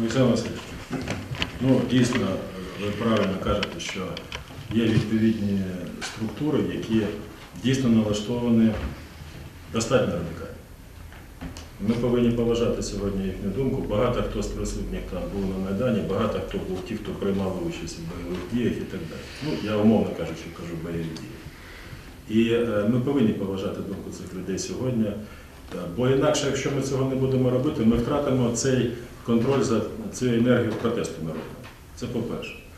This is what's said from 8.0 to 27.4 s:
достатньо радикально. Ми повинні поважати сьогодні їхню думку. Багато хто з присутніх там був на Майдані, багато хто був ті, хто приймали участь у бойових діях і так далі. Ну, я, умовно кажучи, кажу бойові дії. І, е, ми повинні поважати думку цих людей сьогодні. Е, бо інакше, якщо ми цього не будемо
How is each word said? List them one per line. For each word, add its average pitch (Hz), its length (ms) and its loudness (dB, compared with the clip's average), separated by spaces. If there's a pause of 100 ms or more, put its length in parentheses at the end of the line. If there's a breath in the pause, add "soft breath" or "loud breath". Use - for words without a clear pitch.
достатньо 113 400 2
радикально. 82 340 -4 (1400)
Ми 117 60 4
повинні 120 360 4
поважати 113 520 2
сьогодні 95 420 -2
їхню 95 320 -2
думку. 131 320 0
Багато 123 420 2
хто 107 120 -2
з - 40 -2
присутніх 98 540 -4 (100)
там 90 120 -6 (120)
був 95 160 -2
на 95 140 -2
Майдані, 104 440 2
багато 104 400 0
хто 98 100 -4
був 90 200 -4 (100)
ті, 110 60 -4
хто - 180 -6
приймали 95 400 0 (160)
участь 82 300 -8
у 82 40 -10 (120)
бойових 87 260 -6 (120)
діях 113 200 2
і - 200 -6
так 92 80 -6 (100)
далі. - 100 -10 (240)
Ну, 113 260 -2
я, 107 60 2
умовно 104 420 6
кажучи, 80 240 -6 (140)
кажу - 160 -10 (100)
бойові 82 240 -4 (100)
дії. - 200 -12 (920 loud breath)
І, 113 240 4
е, 110 360 2
ми 123 120 4
повинні 135 320 4
поважати 95 440 -4
думку 95 340 -8
цих - 240 -12
людей 92 240 -4
сьогодні. 113 480 -2
Е, 98 80 -2 (840 loud breath)
бо 127 120 2
інакше, 139 380 4
якщо 139 300 0
ми 127 60 0
цього 131 280 0
не 127 60 0
будемо 127 340 4